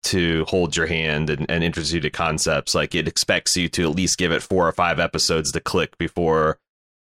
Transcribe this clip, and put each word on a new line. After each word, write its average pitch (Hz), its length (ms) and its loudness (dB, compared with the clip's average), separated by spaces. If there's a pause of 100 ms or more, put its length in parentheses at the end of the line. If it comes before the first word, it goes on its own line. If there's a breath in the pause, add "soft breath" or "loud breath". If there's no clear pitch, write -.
to 82 460 0
hold 87 300 0
your 82 80 0
hand 80 440 0
and, 76 200 -2
and 85 140 0
introduce 82 280 -2
you 85 80 0
to 76 100 -2
concepts. 78 680 -2
Like, 76 200 0
it 80 120 0
expects - 500 0
you 87 120 0
to - 200 -2
at 78 60 -2
least 90 220 0
give 87 140 0
it 80 120 2
four 92 240 2
or 82 40 2
five 85 280 0
episodes 82 520 0
to 82 80 -4
click - 380 -2
before, 80 600 0 (520)